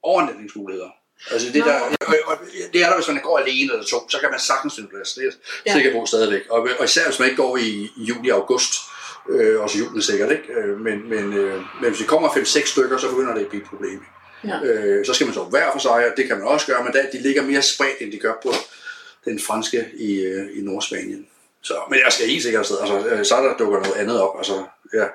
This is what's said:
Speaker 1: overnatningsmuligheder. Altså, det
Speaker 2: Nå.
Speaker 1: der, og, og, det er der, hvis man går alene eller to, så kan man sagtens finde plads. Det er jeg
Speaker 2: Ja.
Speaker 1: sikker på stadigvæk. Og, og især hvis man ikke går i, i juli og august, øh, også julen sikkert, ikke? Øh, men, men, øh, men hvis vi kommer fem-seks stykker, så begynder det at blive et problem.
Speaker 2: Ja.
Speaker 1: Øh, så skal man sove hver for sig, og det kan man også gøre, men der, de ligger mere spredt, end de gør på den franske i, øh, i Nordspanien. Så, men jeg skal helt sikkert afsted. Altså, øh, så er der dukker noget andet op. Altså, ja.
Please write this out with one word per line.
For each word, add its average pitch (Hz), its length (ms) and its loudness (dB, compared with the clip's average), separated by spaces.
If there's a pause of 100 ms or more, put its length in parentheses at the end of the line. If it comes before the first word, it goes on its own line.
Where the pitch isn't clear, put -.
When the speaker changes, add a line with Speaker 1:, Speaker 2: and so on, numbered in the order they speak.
Speaker 1:
overnatningsmuligheder. 104 840 -2 (420)
Altså, 117 220 -2
det 147 120 6
Speaker 2:
Nå. - 60 -
Speaker 1:
der, 139 80 2
og, - 360 0 (100)
og, - 120 -2 (360)
det 175 100 4
er 170 60 6
der, 185 60 6
hvis - 120 0
man - 160 -2
går 196 140 2
alene 131 360 0
eller 107 120 -2
to, 120 240 -4
så 143 100 -2
kan 143 120 0
man 127 80 -6
sagtens - 360 -2
finde 104 140 -14
plads. 98 240 -10
Det 127 80 -10
er 135 40 -4
jeg - 80 -2 (320)
Speaker 2:
Ja. 202 80 2
Speaker 1:
sikker 131 260 4
på 113 60 -4
stadigvæk. 104 440 2
Og, 117 180 2 (120)
og 135 60 2
især 165 200 4
hvis 143 140 -2
man 127 100 4
ikke 131 120 0
går 127 160 2
i, 113 120 0 (280)
i 113 60 -10
juli 120 260 -2
og 107 80 4
august, 190 360 2 (560)
øh, 110 320 4
også 104 160 -2
julen 110 240 -2
sikkert, 104 300 2
ikke? 151 220 -2
Øh, 104 260 -2
men, 110 300 -6
men, 104 240 -4
øh, 98 200 0 (280)
men 120 80 2
hvis 104 100 -4
vi 110 60 -4
kommer 156 280 2
fem-seks 143 360 2
stykker, 131 280 2
så 123 120 -2
begynder 127 240 0
det 107 80 -2
at 101 60 -4
blive 101 160 -8
et - 60 -20
problem. 98 300 -8 (440)
Speaker 2:
Ja. 185 200 -4
Speaker 1:
Øh, 104 420 2
så 131 80 0
skal 127 140 2
man 107 60 -4
sove 92 160 -6
hver 151 220 2
for 143 80 -2
sig, 135 120 2
og 117 260 4
det 131 100 2
kan 113 100 0
man 98 100 -4
også 147 200 2
gøre, 123 160 2
men 123 100 -4
der, 135 80 4 (100)
de 127 100 -8
ligger 139 220 2
mere 139 180 2
spredt, 135 400 0
end 104 100 -8
de 104 60 -10
gør 113 160 0 (100)
på 123 100 0 (720)
den 110 140 -4
franske 113 460 -2 (120)
i, 107 240 -2
øh, 98 360 -4
i 104 40 -6
Nordspanien. 98 680 -6 (360)
Så, - 100 -6 (160)
men 135 160 4
jeg 120 80 6
skal 117 140 2
helt - 160 0
sikkert 113 160 2
afsted. 101 220 -2
Altså, 104 280 0
øh, 104 160 0
så 110 100 6
er 127 120 4
der 120 100 0
dukker 101 220 2
noget 95 160 -2
andet 104 260 0
op. - 160 0
Altså, 95 260 -4 (300)
ja. 107 220 2